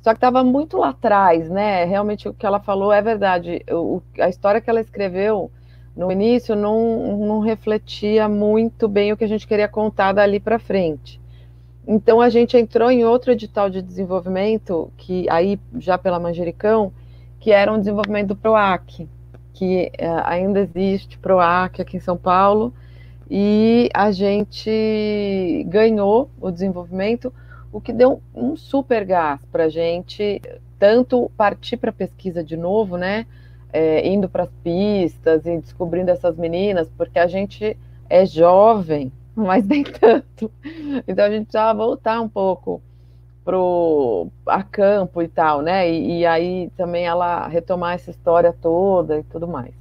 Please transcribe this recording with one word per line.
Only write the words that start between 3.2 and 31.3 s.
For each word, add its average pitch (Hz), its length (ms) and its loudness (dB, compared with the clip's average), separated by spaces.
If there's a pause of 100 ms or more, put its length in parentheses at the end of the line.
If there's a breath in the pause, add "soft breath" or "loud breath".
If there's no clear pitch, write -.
O, 160 280 -2
o, 175 60 -8 (160)
a 170 100 2
história 202 320 0
que - 80 -8
ela 226 120 0
escreveu 196 680 -4 (440 soft breath)
no 180 140 -4
início 220 460 0
não, 214 640 -2
não 214 220 -2
refletia 214 880 -2
muito 214 580 0
bem 208 240 2
o 208 60 -2
que 226 80 -2
a - 20 -4
gente 214 180 -4
queria 208 220 0
contar 208 460 -2
dali 202 260 2
pra 214 180 -2
frente. 180 640 -4 (680 soft breath)
Então, 220 340 4
a 240 80 6
gente 240 260 2
entrou 233 360 2
em 240 120 4
outro 247 280 2
edital 214 360 -2
de 190 140 -6
desenvolvimento, 185 1160 -4
que 180 320 -6
aí 190 300 0 (200)
já 180 180 -2
pela 180 220 -2
Manjericão, 180 720 -2 (460 soft breath)
que 214 120 0
era 202 220 4
um 220 60 0
desenvolvimento 208 480 -2
do 196 80 -4
proac, 196 720 0 (420)
que, 185 460 -2
é, 165 100 -6 (160)
ainda 190 360 0
existe 190 580 -4
proac 180 640 0
aqui 180 160 -10
em - 20 -6
São 180 160 -4
Paulo, 202 560 2 (580 loud breath)
e 214 680 2
a 202 160 2
gente 208 1600 -2
ganhou 214 640 2 (100)
o 185 120 -6
desenvolvimento, 190 840 -6 (400 loud breath)
o 214 80 -12
que 240 100 -12
deu 247 300 2 (120)
um 254 220 -4
super 269 480 -2
gás 165 380 -2 (100)
pra 165 160 0
gente, 175 720 -4 (380)
tanto 240 580 4